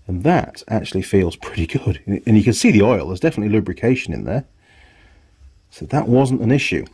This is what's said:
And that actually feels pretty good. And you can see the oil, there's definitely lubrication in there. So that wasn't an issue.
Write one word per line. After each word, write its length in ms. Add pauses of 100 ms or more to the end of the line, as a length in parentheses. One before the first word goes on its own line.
And 160
that 440
actually 340
feels 340
pretty 300
good. 400
And 320
you 60
can 100
see 180
the 120
oil, 240
there's 120
definitely 340
lubrication 600
in 100
there. 220 (1300)
So 160
that 200
wasn't 340
an 100
issue. 420